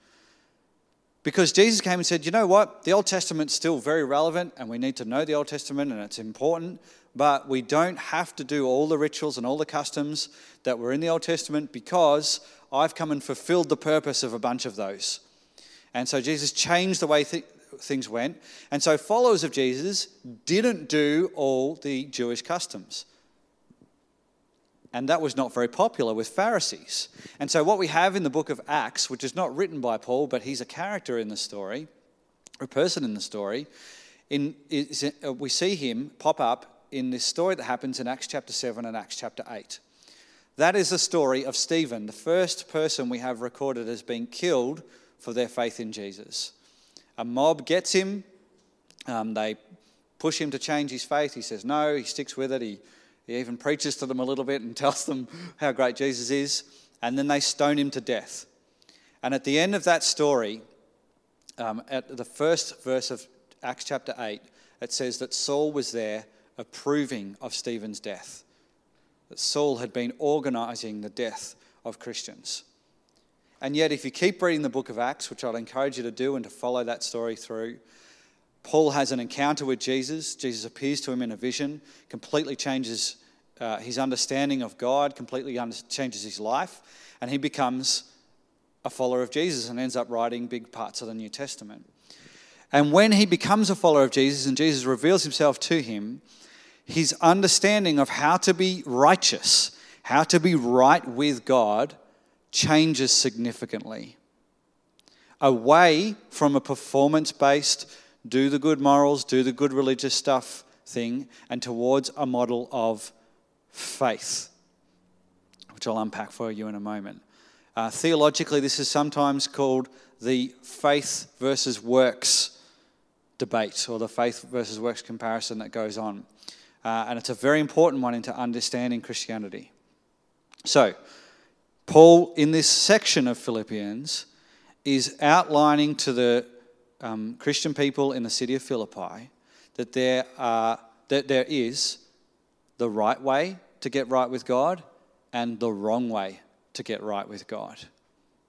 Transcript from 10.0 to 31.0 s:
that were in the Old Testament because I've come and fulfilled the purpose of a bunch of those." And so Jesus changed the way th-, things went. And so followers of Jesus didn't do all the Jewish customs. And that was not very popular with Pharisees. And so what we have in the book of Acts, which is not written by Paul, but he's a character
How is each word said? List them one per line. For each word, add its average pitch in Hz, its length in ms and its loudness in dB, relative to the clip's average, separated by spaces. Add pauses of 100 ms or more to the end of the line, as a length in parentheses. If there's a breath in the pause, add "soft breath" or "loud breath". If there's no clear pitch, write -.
that 127 140 0
were 120 140 -4
in 143 80 0
the 165 100 -2
Old 165 120 2
Testament 151 500 -2
because 151 680 2 (300 soft breath)
I've 147 240 2
come 156 160 -4
and 143 120 -2
fulfilled 165 460 0
the 151 80 2
purpose 151 460 0
of 117 100 -4
a 117 60 -6
bunch 120 260 -4
of 110 100 -8
those." 101 440 -6 (760 soft breath)
And 123 160 -4
so 139 100 0
Jesus 143 320 -2
changed 175 480 2
the 165 80 0
way 147 160 4
th-, 160 220 -6 (340)
things 131 300 -4
went. 120 320 -4 (280 loud breath)
And 143 140 -2
so 156 140 6
followers 220 460 4
of 147 80 -2
Jesus 135 560 -2 (380)
didn't 185 440 0
do 151 440 2
all 135 420 0
the 139 300 -6
Jewish 120 360 -4
customs. - 640 -8 (1900)
And 127 160 -4
that 165 100 4
was 143 160 -2
not 131 180 -2
very 120 140 2
popular 135 460 0
with 113 160 -4
Pharisees. - 800 -2 (280 loud breath)
And 143 140 -6
so 156 140 4
what 202 120 4
we 185 100 0
have 175 280 2
in 196 80 0
the 147 60 0
book 151 200 -2
of 143 160 -6
Acts, 143 440 -2
which 131 160 -6
is 127 100 -8
not 165 180 -2
written 160 280 -4
by 120 160 0
Paul, 127 300 -2
but 123 160 -4
he's 131 180 -8
a 143 40 -10
character 175 540 -6